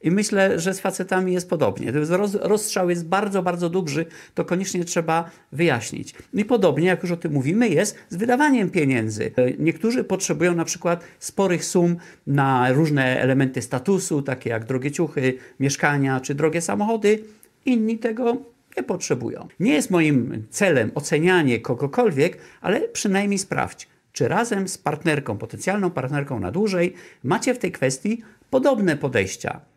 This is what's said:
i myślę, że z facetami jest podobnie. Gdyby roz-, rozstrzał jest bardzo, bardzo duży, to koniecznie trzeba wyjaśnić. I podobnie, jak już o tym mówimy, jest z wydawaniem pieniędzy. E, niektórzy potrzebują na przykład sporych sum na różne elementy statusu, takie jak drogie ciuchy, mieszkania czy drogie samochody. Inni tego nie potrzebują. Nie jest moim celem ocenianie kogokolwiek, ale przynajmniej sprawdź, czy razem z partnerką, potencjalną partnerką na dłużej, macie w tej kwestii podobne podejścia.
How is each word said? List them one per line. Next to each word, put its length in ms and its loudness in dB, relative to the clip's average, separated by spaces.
i 100 2
myślę, 480 2
że 140 -2
z 60 -8
facetami 540 -2
jest 160 -4
podobnie. 420 0
Gdyby 260 0
roz-, 240 -2
rozstrzał 480 0
jest 180 -2
bardzo, 360 0
bardzo 260 0
duży, 360 -2
to 120 -2
koniecznie 400 -2
trzeba 440 -2
wyjaśnić. 600 -2
I 120 0
podobnie, 420 4
jak 160 0
już 80 -4
o 60 -2
tym 140 -4
mówimy, 380 2
jest 260 2
z 60 -10
wydawaniem 540 2
pieniędzy. 680 0
E, 240 4
niektórzy 440 0
potrzebują 520 0
na 100 0
przykład 380 -4
sporych 460 -2
sum 300 2
na 440 4
różne 500 2
elementy 400 2
statusu, 600 -2
takie 280 -4
jak 160 -2
drogie 260 -2
ciuchy, 420 0
mieszkania 600 2
czy 160 -4
drogie 260 0
samochody. 600 0
Inni 320 2
tego 400 -2
nie 60 -4
potrzebują. 640 -4
Nie 140 2
jest 180 0
moim 580 2
celem 460 2
ocenianie 640 2
kogokolwiek, 760 0
ale 200 0
przynajmniej 580 0
sprawdź, 480 -4
czy 120 0
razem 400 0
z 100 -8
partnerką, 600 -2
potencjalną 540 -2
partnerką 480 -4
na 120 -4
dłużej, 420 0
macie 300 0
w 60 -4
tej 120 -4
kwestii 520 -2
podobne 480 2
podejścia. 640 -2